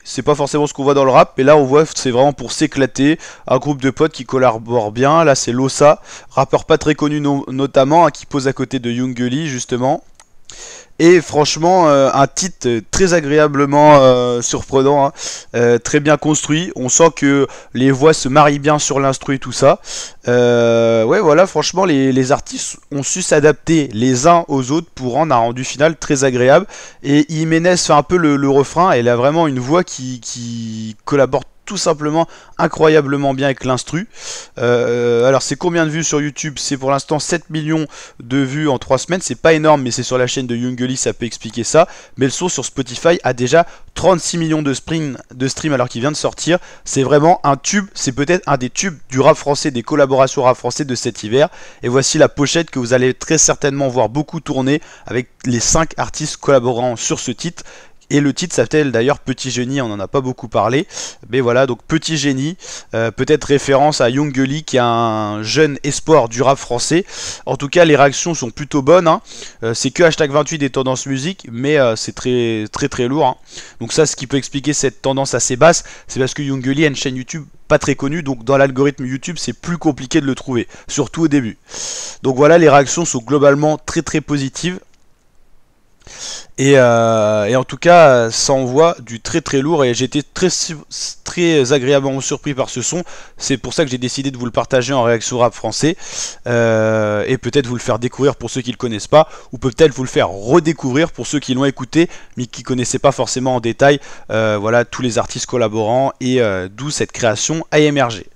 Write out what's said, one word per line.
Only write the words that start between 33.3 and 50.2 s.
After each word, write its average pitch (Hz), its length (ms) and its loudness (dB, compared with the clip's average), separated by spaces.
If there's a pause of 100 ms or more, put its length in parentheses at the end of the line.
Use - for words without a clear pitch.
bien 135 140 -2
avec 131 180 -4
l'instru. 131 440 -4 (500)
Euh, 120 720 2
alors 135 120 4
c'est - 140 -6
combien 170 320 0
de 151 40 -4
vues 160 120 -4
sur 151 180 -2
YouTube ? 147 380 -6
C'est - 180 -4
pour 131 140 -4
l'instant 143 300 -2
sept - 280 -4
millions 156 380 -2 (320)
de 123 200 -4
vues 143 300 -2
en 123 120 0
trois 131 180 -4
semaines, 185 240 -4
c'est - 140 -8
pas 160 160 2
énorme, 151 300 2
mais 120 100 -4
c'est 123 100 -6
sur 127 160 -4
la 123 80 0
chaîne 127 220 -6
de 120 80 -4
Young 123 240 -6
Lee, 131 160 -4
ça 113 160 -4
peut 120 140 -8
expliquer 113 360 -8
ça. 160 240 2 (300)
Mais 131 100 0
le 123 60 -2
son 180 160 -4
sur 139 160 -6
Spotify 139 580 -2
a 127 120 -2
déjà 127 340 2 (260)
trente-six 175 420 0
millions 156 260 -2
de 139 120 0
stream, 156 420 -6 (160)
de 131 140 -4
stream 151 260 -4
alors 123 160 0
qu'il 117 120 -8
vient 139 100 0
de 151 60 -6
sortir. 151 420 -2 (260)
C'est 135 200 -2
vraiment 151 400 4
un 139 120 2
tube, 196 380 -4
c'est - 160 -4
peut-être 143 380 -2
un 139 80 2
des 123 140 -6
tubes 180 280 -6 (100)
du 131 120 -2
rap 143 160 6
français, 147 340 -2
des 120 140 -4
collaborations 135 580 2